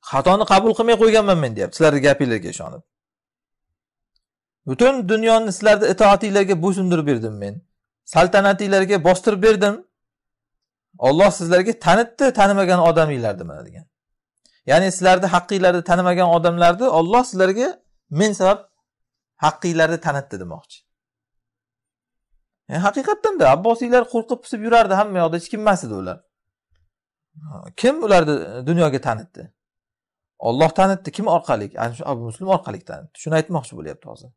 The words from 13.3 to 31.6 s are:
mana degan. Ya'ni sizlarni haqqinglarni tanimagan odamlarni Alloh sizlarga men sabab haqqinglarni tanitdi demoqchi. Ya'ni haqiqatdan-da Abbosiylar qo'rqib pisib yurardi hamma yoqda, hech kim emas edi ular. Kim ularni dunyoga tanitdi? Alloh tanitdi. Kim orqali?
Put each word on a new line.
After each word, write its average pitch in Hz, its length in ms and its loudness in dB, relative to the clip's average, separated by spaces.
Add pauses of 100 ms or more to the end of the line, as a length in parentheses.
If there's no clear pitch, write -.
mana 73 260 -16
degan. - 200 -20 (800)
Ya'ni 180 260 2
sizlarni 185 340 2
haqqinglarni 180 580 0
tanimagan 180 440 0
odamlarni 175 580 2
Alloh 190 380 2
sizlarga 190 440 -2 (420)
men 196 220 -2
sabab 190 260 0 (840)
haqqinglarni 160 580 0
tanitdi 139 400 -6
demoqchi. 82 380 -18 (1900)
Ya'ni 147 140 -6
haqiqatdan-da 359 680 -2
Abbosiylar 233 520 0
qo'rqib 233 400 -6
pisib 220 200 -10
yurardi 226 320 2
hamma 202 240 -2
yoqda, 165 180 -2
hech 170 140 -10
kim 214 100 -8
emas 208 240 0
edi 110 100 -10
ular. 92 240 -10 (1600)
Kim 262 260 0
ularni 170 340 2 (300)
dunyoga 156 340 0
tanitdi? 117 420 -8 (1000)
Alloh 139 300 0
tanitdi. 190 420 -2
Kim 226 140 -8
orqali? 160 400 -2 (120)